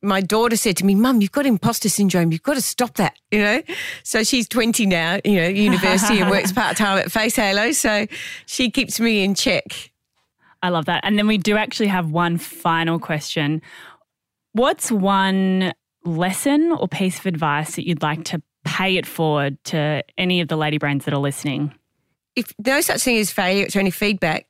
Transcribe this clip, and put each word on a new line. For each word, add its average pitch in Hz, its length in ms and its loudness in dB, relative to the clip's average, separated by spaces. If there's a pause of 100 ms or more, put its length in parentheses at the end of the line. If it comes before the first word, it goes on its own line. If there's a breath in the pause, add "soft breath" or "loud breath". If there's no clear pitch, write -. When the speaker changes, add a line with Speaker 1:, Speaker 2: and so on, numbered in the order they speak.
Speaker 1:
my 196 200 0
daughter 220 360 2
said 196 200 0
to 180 80 -2
me, 196 100 4
"Mum, 233 260 4
you've 196 100 0
got 285 140 0
imposter 226 440 0
syndrome. 180 420 2
You've 165 120 -4
got 294 120 0
to 262 60 -2
stop - 340 -4
that," 190 200 0 (160)
you 208 80 2
know? 214 220 2 (420 loud breath)
So 220 200 0
she's 240 240 0
twenty 226 400 0
now, 170 360 0
you 208 120 4
know, 170 120 2
university 190 720 2
and 185 100 2
works 196 220 0
Speaker 2:
<laughs> 247 100 0
Speaker 1:
part-time 196 360 2
at 180 140 -2
Face 220 240 0
Halo. 208 360 2
So 214 360 0 (400 loud breath)
she 247 240 -2
keeps - 280 -2
me 220 240 2
in 196 120 2
check. - 560 -2 (720 soft breath)
Speaker 2:
I 180 60 0
love 165 160 0
that. 175 180 0
And 208 160 0
then 208 80 2
we 214 100 2
do 208 180 0
actually 214 320 -2
have 185 220 0
one 170 300 0
final 165 580 -2
question. 156 640 -2 (920 loud breath)
What's 254 380 0
one 190 800 2 (320)
lesson 190 680 0
or 294 160 -2
piece 185 320 -2
of - 80 -6
advice 156 480 -2
that 170 120 -8
you'd 165 140 -2
like 156 240 -2
to 165 160 -6 (240)
pay 185 320 0
it 170 80 -2
forward 147 600 -2
to 151 380 -2 (140)
any 180 240 0
of 160 60 -4
the 160 100 -2
lady 151 220 0
brains 143 260 -2
that 147 80 -2
are 143 60 0
listening? 143 560 -4 (600)
Speaker 1:
If 240 160 -4 (140)
no 269 160 2
such - 220 -2
thing 240 160 2
as 208 100 0
failure, 196 360 0
it's - 100 -6
only 196 160 2
feedback. 185 580 -2